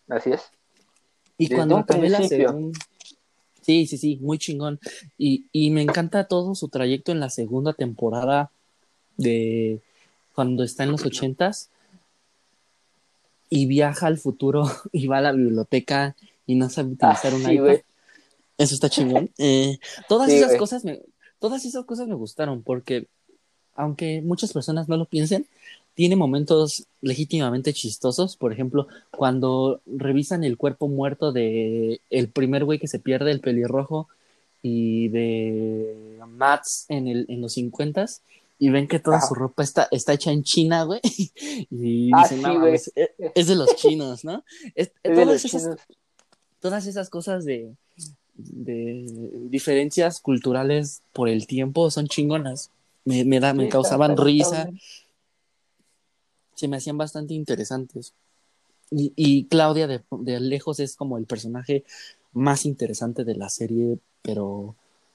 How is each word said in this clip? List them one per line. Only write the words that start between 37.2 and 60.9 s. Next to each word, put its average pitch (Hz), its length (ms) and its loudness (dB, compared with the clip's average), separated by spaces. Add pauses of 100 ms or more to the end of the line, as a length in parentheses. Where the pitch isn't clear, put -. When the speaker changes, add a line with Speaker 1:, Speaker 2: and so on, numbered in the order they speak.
Speaker 2:
en 120 120 -8
los 117 120 -8
cincuentas, 147 680 -4 (380)
y 139 100 4
ven 139 180 2
que 165 120 0
toda 156 180 4
Speaker 1:
Ajá. 135 100 0
Speaker 2:
su 135 80 -2
ropa 131 280 -4
está, 143 280 2
está 139 220 0
hecha 147 180 0
en 147 120 0
China, 165 400 2
güey. 185 200 -4
<laughs> 247 640 -6
Y 120 440 2
Speaker 1:
Ah, 165 100 10
Speaker 2:
dicen, 139 160 4
Speaker 1:
sí, 135 40 -4
Speaker 2:
"No 175 160 0
Speaker 1:
güey. - 60 -
Speaker 2:
mames, 160 300 4
e-, - 160 0 (240)
es 170 120 4
de 190 80 4
los 139 200 4
chinos", 139 480 0
¿no? 175 200 -10 (320)
Es, 180 160 -2 (120)
Speaker 1:
Es - 80 0
de - 40 4
Speaker 2:
todas 170 120 8
Speaker 1:
los 147 180 2
Speaker 2:
esas, 175 180 -4
Speaker 1:
chinos. 165 160 -8 (800)
Speaker 2:
todas 190 280 -6
esas 190 220 -8
cosas 175 360 -6
de, 117 280 -6 (640)
de 120 680 -10 (440)
diferencias 147 720 0
culturales 135 800 0 (120)
por 120 160 0
el 110 180 0
tiempo 135 440 0
son 160 160 -2
chingonas. 147 640 -2 (340)
Me, 127 200 2
me 131 140 4
da, 139 140 4
me 135 100 2
Speaker 1:
Sí, - 40 2
está, - 60 -2
Speaker 2:
causaban 135 380 4
Speaker 1:
está, - 20 2 (100)
está - 20 6
Speaker 2:
risa. 147 400 2
Speaker 1:
bien. 175 140 -12 (1800)
Speaker 2:
Se 151 120 -6
me 143 100 -4
hacían 147 200 -8
bastante 151 360 -8
interesantes. 127 800 -8 (760)
Y, 143 260 -2
y 139 300 4
Claudia 156 420 2
de, 127 220 -6
de 123 300 -6
lejos 135 400 -4
es 139 160 -6